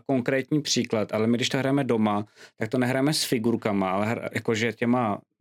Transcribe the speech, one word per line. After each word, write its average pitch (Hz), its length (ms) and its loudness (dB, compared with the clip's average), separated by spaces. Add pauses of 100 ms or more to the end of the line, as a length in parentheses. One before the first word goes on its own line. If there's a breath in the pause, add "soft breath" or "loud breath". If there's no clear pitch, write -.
konkrétní 135 560 0
příklad, 110 520 0
ale 110 120 2
my 120 100 4
když 123 120 -2
to 147 100 0
hrajeme 135 260 0
doma, 107 400 0 (320 loud breath)
tak 113 120 -4
to 131 100 -2
nehrajeme 131 360 2
s - 100 -2
figurkama, 110 640 0
ale 101 160 0
hra-, 113 260 -2
jakože 113 400 -2
těma 120 460 0 (220)